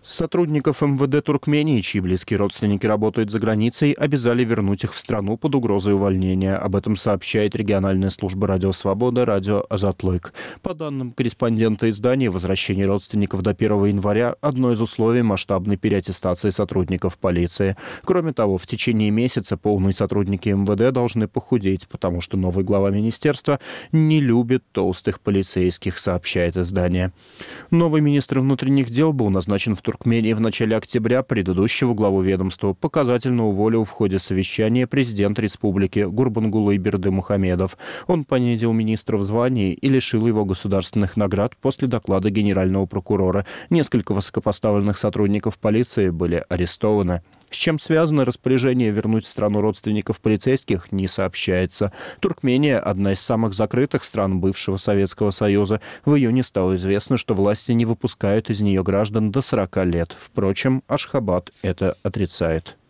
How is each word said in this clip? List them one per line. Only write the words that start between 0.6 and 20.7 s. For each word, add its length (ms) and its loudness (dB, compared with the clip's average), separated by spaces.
М 160 2
В 80 2
Д 160 2
Туркмении, 600 0
чьи 200 -2
близкие 380 -2
родственники 480 0
работают 420 0
за 80 -4
границей, 540 2
обязали 520 0
вернуть 400 0
их 120 -6
в 20 -8
страну 400 -4
под 160 -2
угрозой 400 2
увольнения. 640 2
Об 200 -2
этом 200 0
сообщает 600 0
региональная 540 0
служба 380 -4
Радио 240 2
Свобода, 540 0
Радио 440 0
Азатлык. 640 -2
По 100 -6
данным 380 -6
корреспондента 800 0
издания, 400 0
возвращение 560 -2
родственников 560 -2
до 100 0
первого 320 2
января — 560 0
одно 300 0
из 100 0
условий 400 0
масштабной 560 0
переаттестации 720 -2
сотрудников 680 -2
полиции. 560 0
Кроме 300 0
того, 240 0
в 80 -6
течение 460 0
месяца 460 -2
полные 360 0
сотрудники 560 0
М 160 2
В 100 2